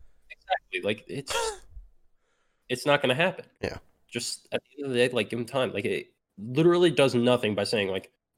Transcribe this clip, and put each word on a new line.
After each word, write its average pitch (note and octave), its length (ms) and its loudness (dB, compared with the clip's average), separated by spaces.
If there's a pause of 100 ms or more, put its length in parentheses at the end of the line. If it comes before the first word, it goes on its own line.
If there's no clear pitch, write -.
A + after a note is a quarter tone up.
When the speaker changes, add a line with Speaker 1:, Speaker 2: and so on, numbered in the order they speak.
(300)
Speaker 1:
Exactly. - 520 -8
Like, G#2+ 240 -4
it's, - 280 -10
Speaker 2:
<laughs> - 1300 -12
Speaker 1:
it's B2 180 -4
not C#3+ 160 4
gonna B2 120 4
happen. F3 300 -2 (180)
Speaker 2:
Yeah. F#2 160 -6 (300)
Speaker 1:
Just - 420 -10
at A#2+ 140 -4
the - 180 -16
end C#3 80 -8
of B2 60 -2
the B2 120 6
day, B2+ 60 -4
like, G#2+ 160 0
give A#2+ 80 -6
him A#2+ 80 -6
time. B2 260 -2
Like, G2+ 120 -4
it G2 240 -4 (300)
literally D#3+ 520 4
does C3+ 240 2
nothing A#2+ 400 4
by G2+ 80 0
saying, G2+ 260 0
like, F#2+ 220 -6 (280)